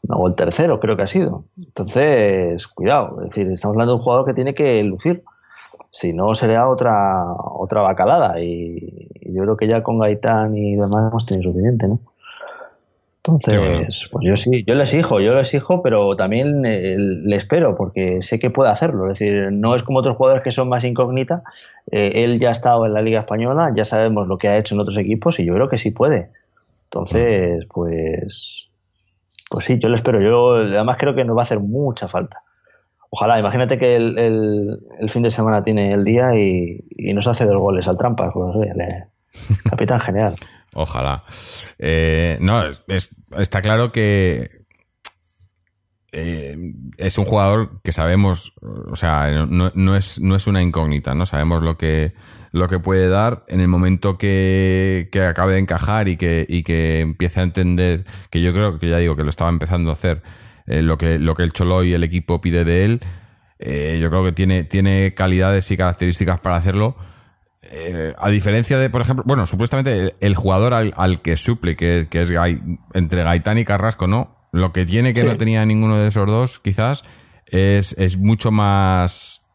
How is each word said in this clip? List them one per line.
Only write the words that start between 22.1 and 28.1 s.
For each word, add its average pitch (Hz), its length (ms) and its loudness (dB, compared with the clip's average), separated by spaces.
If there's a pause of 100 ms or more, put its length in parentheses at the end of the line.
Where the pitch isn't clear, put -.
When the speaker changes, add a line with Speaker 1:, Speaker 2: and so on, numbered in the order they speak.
Speaker 1:
él 120 120 2
ya 120 120 2
ha - 20 2
estado 117 340 2
en 107 80 0
la 107 80 0
Liga 110 200 2
Española, 123 520 0
ya 107 120 0
sabemos 107 420 0
lo 92 100 -2
que 101 120 0
ha 104 80 4
hecho 104 180 -2
en 104 60 0
otros 101 160 -2
equipos 110 420 0
y 87 60 0
yo 85 80 0
creo 117 160 2
que 120 80 -2
sí 107 140 -2
puede. 120 400 0 (520)
Entonces, 95 800 0
Speaker 2:
Mm. - 100 -16
Speaker 1:
pues, 82 960 -6 (840)